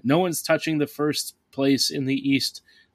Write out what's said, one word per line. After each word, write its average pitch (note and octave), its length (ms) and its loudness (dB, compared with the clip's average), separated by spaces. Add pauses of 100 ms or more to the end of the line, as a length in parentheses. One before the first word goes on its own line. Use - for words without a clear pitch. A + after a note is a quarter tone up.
no C#3 160 2
one's F3 220 -2
touching D#3+ 360 0
the D3 100 0
first - 480 -4 (160)
place C#3 380 2
in C#3+ 160 -4
the C3+ 100 0
East. C3+ 460 -2 (340)